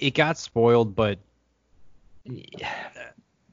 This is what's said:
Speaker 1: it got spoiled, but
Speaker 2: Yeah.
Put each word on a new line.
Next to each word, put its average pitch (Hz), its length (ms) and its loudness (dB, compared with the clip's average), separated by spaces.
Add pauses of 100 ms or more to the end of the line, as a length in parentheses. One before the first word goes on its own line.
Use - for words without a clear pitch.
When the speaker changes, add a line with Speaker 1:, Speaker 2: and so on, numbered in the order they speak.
Speaker 1:
it 139 140 -2
got 156 220 0
spoiled, 117 580 2
but 104 240 0 (1040)
Speaker 2:
Yeah. - 500 -14 (800)